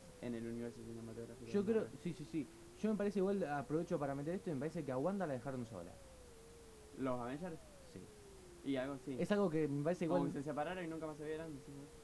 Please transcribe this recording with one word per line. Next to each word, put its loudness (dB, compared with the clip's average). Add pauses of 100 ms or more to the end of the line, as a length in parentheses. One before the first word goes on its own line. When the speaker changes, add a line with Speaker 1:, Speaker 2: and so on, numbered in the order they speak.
(220)
Speaker 1:
en -2
el -2
universo -4
cinematográfico -8
Speaker 2:
Yo 6
Speaker 1:
de 4
Speaker 2:
creo, 6
Speaker 1:
Marvel. -8
Speaker 2:
sí, 0
sí, -6
sí. 0 (320)
Yo 4
me 4
parece 4
igual, 6
aprovecho 2
para 2
meter 0
esto, -2
y 2
me 0
parece 0
que 0
a 2
Wanda 2
la 2
dejaron -2
sola. -8 (1040)
Speaker 1:
¿Los 2
Avengers? -2 (360)
Speaker 2:
Sí. -8 (720)
Speaker 1:
Y 4
algo, 0
sí. -2
Speaker 2:
Es 4
algo 6
que 4
me 2
parece 4
Speaker 1:
Como 6
Speaker 2:
igual 4
Speaker 1:
que -2
se 0
separaron 0
y -2
nunca -4
más -4
se -6
vieron, -2
decís -10
vos. -10 (160)